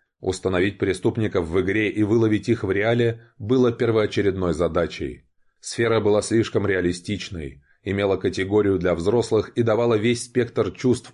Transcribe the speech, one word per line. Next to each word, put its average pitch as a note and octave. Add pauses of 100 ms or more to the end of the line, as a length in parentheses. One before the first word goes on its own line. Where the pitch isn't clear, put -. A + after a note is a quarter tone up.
(200)
Установить F#2+
преступников G2
в F2
игре G2
и G#2+
выловить G#2+
их A2
в F#2+
реале A#2 (160)
было B2
первоочередной G#2
задачей. D#2+ (360)
Сфера A2+
была G#2
слишком G#2+
реалистичной – F2+ (200)
имела G2
категорию F#2+
для F2
взрослых G#2
и A#2+
давала A2+
весь A#2
спектр A#2
чувств A#2+